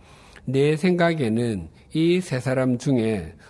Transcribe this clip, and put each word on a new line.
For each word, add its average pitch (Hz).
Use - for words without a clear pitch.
내 139
생각에는 127
이 170
세 139
사람 127
중에 110